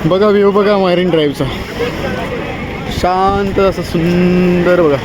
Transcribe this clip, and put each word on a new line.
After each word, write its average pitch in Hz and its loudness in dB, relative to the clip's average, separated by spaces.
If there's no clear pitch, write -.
बघा 185 2
व्ह्यू 202 4
बघा 202 2
मरीन 180 2
ड्राईव्हचा, 151 0
शांत 196 0
असं 190 0
सुंदर 180 2
बघा. 147 4